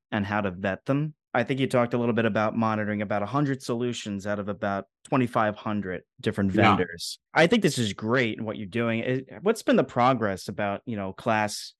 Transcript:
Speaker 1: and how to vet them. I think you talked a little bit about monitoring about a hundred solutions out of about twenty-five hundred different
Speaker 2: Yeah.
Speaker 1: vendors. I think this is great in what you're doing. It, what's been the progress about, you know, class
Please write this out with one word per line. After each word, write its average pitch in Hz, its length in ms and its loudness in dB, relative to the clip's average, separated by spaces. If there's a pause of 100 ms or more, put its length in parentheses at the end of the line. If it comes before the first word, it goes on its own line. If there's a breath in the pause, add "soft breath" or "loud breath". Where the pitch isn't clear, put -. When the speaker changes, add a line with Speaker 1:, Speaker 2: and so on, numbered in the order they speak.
(120)
Speaker 1:
and 104 160 0
how 104 140 -2
to 98 100 -2
vet 95 340 -4
them. 147 300 -2 (180)
I 123 100 2
think 131 180 -2
you 127 60 2
talked 120 260 2
a 131 40 2
little 120 160 2
bit 113 120 2
about 107 320 0
monitoring 107 440 0
about 104 220 -2
a - 20 -2
hundred 135 380 -2
solutions 117 640 -4
out 104 100 -2
of 101 120 -6
about 98 380 -4 (180)
twenty-five 117 500 2
hundred 95 460 -4 (180)
different 101 340 0
Speaker 2:
Yeah. 104 220 6
Speaker 1:
vendors. 85 440 -4 (140)
I 160 140 6
think 226 160 2
this 147 140 2
is 107 160 0
great 113 440 0
in 110 60 -10
what 107 140 -6
you're 107 80 -10
doing. 113 340 -2
It, 131 300 -4 (120)
what's 226 220 0
been 262 140 4
the - 80 6
progress 113 640 2
about, 101 360 -4
you 113 120 -6
know, 98 160 -6
class 107 680 -2